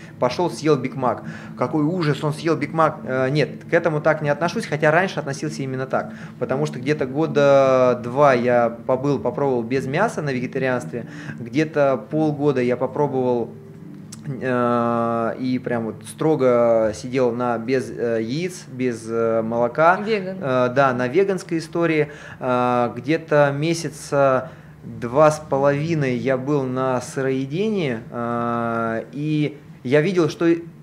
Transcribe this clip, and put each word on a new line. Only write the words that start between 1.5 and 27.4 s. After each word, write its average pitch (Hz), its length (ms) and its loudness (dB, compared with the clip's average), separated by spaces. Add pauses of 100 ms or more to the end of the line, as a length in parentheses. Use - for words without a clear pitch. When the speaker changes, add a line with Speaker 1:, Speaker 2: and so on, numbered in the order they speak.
Speaker 1:
Какой 147 260 0
ужас, 156 400 0
он 147 80 0
съел 151 240 -2
Биг 139 160 -4
Мак. 156 320 2
Э, 131 240 0
нет, 143 220 0 (200)
к 160 40 4
этому 165 260 2
так 156 220 2
не 147 80 2
отношусь, 170 340 -2
хотя 151 280 2
раньше 175 280 2
относился 143 420 -6
именно 131 240 -6
так, - 280 -4 (240)
потому 127 260 -2
что 139 140 -4
где-то 147 260 0
года 135 1000 4
два 131 300 4
я 120 380 4 (160)
побыл, 131 320 0
попробовал 123 440 0
без 123 240 -2
мяса 165 360 -2
на 127 80 -2
вегетарианстве, 127 760 -2 (340)
где-то 139 640 2 (100)
полгода 147 520 2
я 123 160 2
попробовал, 127 720 0 (760)
э, 117 1120 0
и 127 200 -2
прям 120 280 -4
вот 107 100 -8 (120)
строго 120 840 4
сидел 123 380 0
на, 120 260 -2
без, 117 320 -2
э, 113 320 -2
яиц, 160 500 -6
без, 123 340 -4
э, 113 360 0
молока. 120 540 4
Speaker 2:
Веган. 196 440 -4
Speaker 1:
Э, 127 340 2
да, 135 200 4
на 123 140 0
веганской 180 500 0
истории. 160 500 0 (320)
Э, 123 560 2
где-то 147 580 2
месяца 143 960 0 (320)
два 120 480 2
с 151 100 0
половиной 143 760 0
я 127 220 0
был 139 240 0
на 131 380 -2
сыроедении, 135 960 -2 (120)